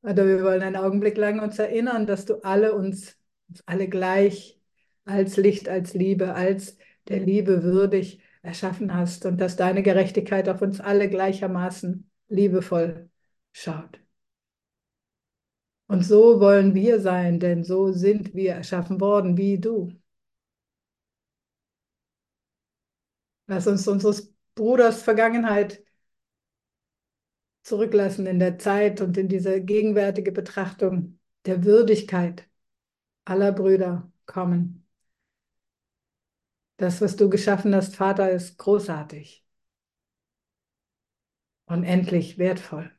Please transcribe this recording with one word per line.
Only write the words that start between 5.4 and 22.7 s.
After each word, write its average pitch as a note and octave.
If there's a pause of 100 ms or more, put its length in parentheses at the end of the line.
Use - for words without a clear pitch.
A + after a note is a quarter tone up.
als F3+
Liebe, F#3+
als F#3+ (300)
der G3
Liebe F#3+
würdig F#3+ (220)
erschaffen F#3
hast F3
und F3+
dass F3+
deine F#3
Gerechtigkeit F#3+
auf F#3
uns G3
alle G3+
gleichermaßen F#3 (200)
liebevoll F3+ (420)
schaut. - (1900)
Und F#3
so G#3+
wollen G3
wir G#3+
sein, F3+
denn F3
so F#3+
sind G3
wir F#3
erschaffen F3
worden, G3
wie G3
du. G3+ (3500)